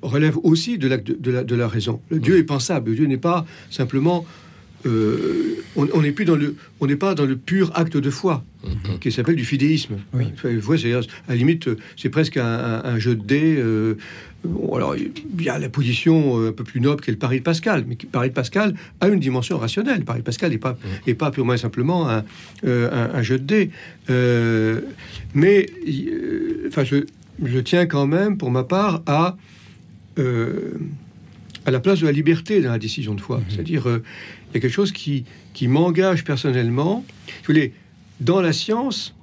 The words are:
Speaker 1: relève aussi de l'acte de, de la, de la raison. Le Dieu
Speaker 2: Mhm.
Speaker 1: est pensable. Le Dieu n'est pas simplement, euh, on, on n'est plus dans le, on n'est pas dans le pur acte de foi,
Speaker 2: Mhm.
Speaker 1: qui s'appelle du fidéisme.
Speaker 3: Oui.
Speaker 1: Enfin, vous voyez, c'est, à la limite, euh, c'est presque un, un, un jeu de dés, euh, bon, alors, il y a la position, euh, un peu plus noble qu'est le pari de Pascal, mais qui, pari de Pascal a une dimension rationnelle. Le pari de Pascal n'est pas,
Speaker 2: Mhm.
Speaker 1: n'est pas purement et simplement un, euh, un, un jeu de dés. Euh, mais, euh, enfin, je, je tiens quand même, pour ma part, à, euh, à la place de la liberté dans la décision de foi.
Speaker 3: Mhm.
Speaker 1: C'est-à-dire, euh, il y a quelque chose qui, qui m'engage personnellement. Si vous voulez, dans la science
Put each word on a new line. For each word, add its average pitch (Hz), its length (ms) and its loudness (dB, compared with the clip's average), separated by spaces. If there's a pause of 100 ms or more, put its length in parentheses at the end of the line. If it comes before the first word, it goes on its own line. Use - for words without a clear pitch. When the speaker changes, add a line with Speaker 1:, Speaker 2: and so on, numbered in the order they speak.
Speaker 1:
relève 151 420 2
aussi 170 340 4
de 139 100 0
l'acte 120 200 0
de, - 80 -2
de 127 160 -4
la, 123 120 -2
de 120 120 -2
la 117 120 0
raison. 113 420 -4
Le 160 100 0
Dieu 135 160 4
Speaker 2:
Mhm. 175 60 8
Speaker 1:
est - 20 4
pensable. 135 480 -2
Le 110 40 0
Dieu 147 120 2
n'est 131 100 0
pas 170 280 0 (260)
simplement, 147 540 0 (600)
euh, - 720 0 (180)
on, 147 180 2
on 156 80 4
n'est 147 100 2
plus 190 140 -2
dans 165 100 4
le, 147 200 0 (240)
on 147 80 0
n'est 143 80 2
pas 180 200 0
dans 147 100 2
le 131 100 0
pur 175 400 0
acte 160 220 0
de 143 120 0
foi, 143 340 -2 (200)
Speaker 2:
Mhm. 92 360 -4
Speaker 1:
qui 127 120 -2
s'appelle 127 240 0
du 127 100 -2
fidéisme. 139 500 0 (180)
Speaker 3:
Oui. 123 200 0
Speaker 1:
Enfin, - 200 -6
vous 113 80 -2
voyez, 147 220 2
c'est, 120 100 0
à 123 80 0 (280)
la 127 60 0
limite, 156 320 2
euh, 110 100 -2 (180)
c'est - 140 -4
presque 156 280 0
un, 123 80 0
un, 117 400 -2
un 117 140 0
jeu 117 160 2
de 107 80 -4
dés, 147 340 4
euh, 110 380 2 (480)
bon, - 320 -2
alors, - 200 -2
il - 480 -6
y - 60 -2
a - 80 -2
la 131 120 -4
position, 135 680 2
euh, 113 100 2
un - 20 -4
peu 110 120 -8
plus 123 160 -6
noble 143 220 2
qu'est - 100 -4
le 107 60 -2
pari 127 220 0
de 131 40 -10
Pascal, 165 440 0
mais 123 80 -6
qui, - 100 -14
pari 131 240 -2
de 127 60 -8
Pascal 196 400 0 (260)
a 180 60 4
une 202 120 4
dimension 131 380 0
rationnelle. 202 420 0
Le - 60 -4
pari 117 140 -4
de 113 60 -8
Pascal 143 260 -2
n'est 113 60 -2
pas, 123 160 -4
Speaker 2:
Mhm. 107 160 -10 (180)
Speaker 1:
n'est 123 80 2
pas - 160 0
purement 123 220 0
et 120 40 2
simplement 143 520 0
un, 110 140 0 (420)
euh, 120 260 2
un, 120 260 0
un 123 60 0
jeu 127 160 2
de 135 60 -6
dés. 202 260 2 (400)
Euh, 117 680 2 (520)
mais, 190 320 6 (220)
euh, - 800 -4
enfin, - 160 0
je, 131 140 0 (460)
je 127 160 0
tiens 175 280 2
quand 143 200 0
même, 190 300 0
pour 127 140 -2
ma 127 120 0
part, 180 440 0
à, 165 300 2 (840)
euh, 123 520 -2 (960)
à 135 60 2
la 127 80 2
place 185 200 2
de 160 60 0
la 147 60 4
liberté 165 500 2
dans 127 100 0
la 113 80 0
décision 110 340 -6
de 98 80 -6
foi. 117 160 -4
Speaker 3:
Mhm. 113 120 -2
Speaker 1:
C'est-à-dire, 120 380 -2
euh, 117 160 0 (480)
il - 40 -6
y - 20 0
a 113 40 0
quelque 123 120 0
chose 196 180 0
qui, 139 340 -4 (280)
qui 127 140 -2
m'engage 170 560 4
personnellement. 135 840 0 (220)
Si - 60 -16
vous - 200 -18
voulez, 156 200 4 (460)
dans 170 220 2
la 170 120 2
science 240 680 -4